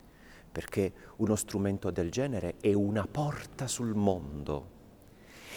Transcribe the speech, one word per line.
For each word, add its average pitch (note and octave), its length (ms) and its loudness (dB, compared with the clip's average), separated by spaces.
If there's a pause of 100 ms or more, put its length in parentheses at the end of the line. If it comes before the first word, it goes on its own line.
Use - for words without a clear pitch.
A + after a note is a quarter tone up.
(540)
Perché F#2+ 400 0 (240)
uno G#2+ 180 4
strumento G2 540 0
del F2 220 0
genere A2 500 -2
è G#2 120 6
una G2+ 340 2
porta D3 600 -4
sul A2+ 280 -2
mondo. D2 720 0 (880)